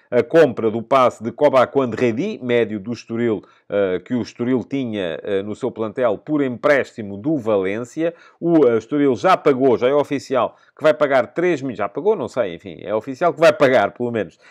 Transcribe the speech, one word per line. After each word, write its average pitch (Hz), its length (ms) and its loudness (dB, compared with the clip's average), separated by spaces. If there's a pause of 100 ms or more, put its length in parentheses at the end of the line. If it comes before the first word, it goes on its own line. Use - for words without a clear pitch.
a 120 140 2
compra 113 480 2
do 113 100 -4
passe 123 400 2
de 110 120 -8
Kobakwand 131 600 2
Redi, 127 480 -4
médio 117 380 -2
do 113 140 -10
Estoril, 113 480 -4 (260)
eh, 95 320 -2
que 104 140 -8
o 120 80 -2
Estoril 120 420 -4
tinha, 107 580 -6
eh, 98 220 -4
no 104 100 -10
seu 120 160 -8
plantel 110 480 -4
por 151 240 -4
empréstimo 120 760 -2
do 143 200 -4
Valência. 113 760 -4 (260)
O, 165 260 4
eh, 117 120 4
Estoril 143 380 0
já 175 200 2
pagou, 131 420 2
já 120 120 0
é 139 40 2
oficial, 131 640 -2 (200)
que - 60 -14
vai 151 120 4
pagar 131 400 0
três 165 280 -2
mil-, 131 140 -8
já 101 140 -4
pagou, 202 260 2
não 127 140 -6
sei, 98 260 -4
enfim, 87 260 -16
é 101 140 -4
oficial 139 380 -2
que 143 60 -12
vai 160 120 6
pagar, 127 400 2
pelo 120 200 -6
menos, 101 280 -6 (120)